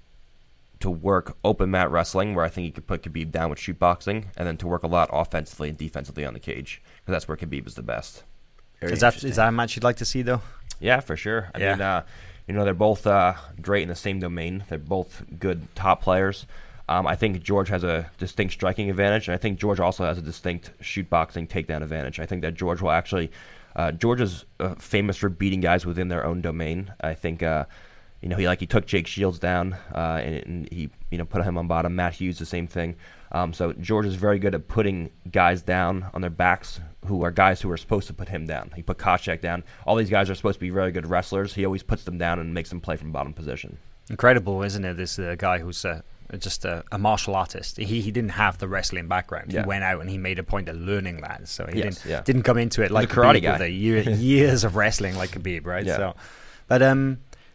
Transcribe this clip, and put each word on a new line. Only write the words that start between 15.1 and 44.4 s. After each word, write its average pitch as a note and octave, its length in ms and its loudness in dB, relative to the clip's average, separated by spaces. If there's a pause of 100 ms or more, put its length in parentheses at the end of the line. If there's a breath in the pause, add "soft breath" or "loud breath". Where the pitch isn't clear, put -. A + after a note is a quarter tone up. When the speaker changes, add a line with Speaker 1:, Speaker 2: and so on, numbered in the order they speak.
Speaker 1:
good F2 340 -2
top F#2+ 280 2
players. F#2+ 440 2 (400 loud breath)
Um, F2 200 0
I E2+ 100 0
think F#2 260 0
George G2 280 2
has F2+ 120 -2
a E2 360 0
distinct F2+ 340 -2
striking G2 380 0
advantage, G2+ 360 2
and F2+ 80 -2
I F2+ 40 0
think F#2+ 200 -2
George G2+ 220 2
also F2+ 240 2
has E2+ 140 0
a - 20 -8
distinct E2+ 520 -6 (100)
shoot - 260 -6
boxing E2 380 2
takedown D#2+ 360 -4
advantage. D#2 380 -6
I E2 60 -6
think F2+ 160 -4
that E2 100 -2
George F#2 300 -2
will F2 80 2
actually, E2 400 0 (440 loud breath)
uh, E2 180 0
George A#2+ 280 2
is, F#2+ 240 -2 (160)
uh, F#2 140 -2
famous G2+ 420 0
for G2+ 140 0
beating F#2+ 300 0
guys F2 260 4
within F2 220 -2
their F2 180 -2
own F2 160 -2
domain. E2+ 580 -4
I D#2 140 -4
think, E2 280 -4
uh, D#2 220 2 (560 soft breath)
you - 80 -8
know, F2 80 -2
he, F#2+ 100 2
like, F2+ 140 2
he F2 60 -4
took G#2+ 180 4
Jake F2 220 0
Shields F#2 320 0
down, F2+ 380 0 (180)
uh, D#2+ 280 -2
and, D#2 120 -4 (120)
and E2+ 240 -8
he, E2 200 -6 (200)
you F2+ 60 -4
know, E2+ 80 -4
put E2+ 180 0
him F2+ 140 0
on E2+ 120 -2
bottom. E2+ 280 0
Matt F2 180 0
Hughes, F#2 240 -4
the D#2+ 60 -8
same F2 220 -4
thing. E2+ 300 -4 (360 loud breath)
Um, E2+ 220 -2
so F2 180 -2
George G#2+ 320 0
is F#2+ 120 -2
very G2+ 220 4
good F#2+ 160 2
at D#2+ 140 -6
putting F#2+ 420 0 (220)
guys F2+ 300 6
down F#2 500 0
on F2+ 80 -6
their F2+ 80 0
backs F2 520 2 (260)
who F#2 180 0
are E2+ 60 2
guys F#2 320 4
who F#2+ 80 0
are E2+ 80 -2
supposed - 300 0
to - 40 -10
put F#2 160 -10
him D#2+ 180 -6
down. D2+ 300 -6
He E2 60 -10
put F#2 160 -4
Koscheck F2+ 420 2
down. F2 240 -4 (220 loud breath)
All G#2+ 100 6
these G#2+ 140 4
guys G2 180 6
are G2 60 -2
supposed G2 220 0
to - 40 -12
be F2+ 100 -2
very F#2 220 2
good E2+ 140 -4
wrestlers. F#2+ 480 0
He G2 100 0
always F#2+ 180 0
puts - 220 -2
them F2 140 -6
down E2+ 200 0
and E2 140 -6
makes E2+ 160 -4
them F2 120 -8
play D#2+ 160 -4
from D#2 140 -10
bottom C#2+ 220 -6
position. C#2+ 460 -10 (320)
Speaker 3:
Incredible, G2+ 520 4